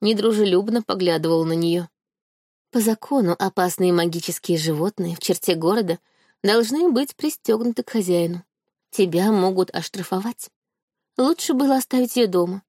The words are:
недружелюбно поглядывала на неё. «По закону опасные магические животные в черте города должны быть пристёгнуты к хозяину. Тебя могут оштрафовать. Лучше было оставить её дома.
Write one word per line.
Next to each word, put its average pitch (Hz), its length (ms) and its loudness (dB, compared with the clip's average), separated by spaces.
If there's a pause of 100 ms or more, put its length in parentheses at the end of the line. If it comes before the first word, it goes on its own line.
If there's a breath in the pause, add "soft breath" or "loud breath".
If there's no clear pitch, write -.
недружелюбно 214 840 2
поглядывала 165 600 0
на 165 100 -2
неё. 170 340 0 (840)
«По 240 100 0
закону 220 580 0
опасные 180 540 0
магические 170 680 -2
животные 170 580 -2
в - 40 -16
черте 175 340 -2
города 175 440 0 (440)
должны 233 480 2
быть 269 260 -2
пристёгнуты 240 680 -2
к - 80 -14
хозяину. 175 540 -2 (460)
Тебя 185 420 2
могут 185 420 0
оштрафовать. 190 760 -8 (640)
Лучше 302 380 0
было 269 220 2
оставить 254 400 -2
её 233 120 4
дома. 180 400 -2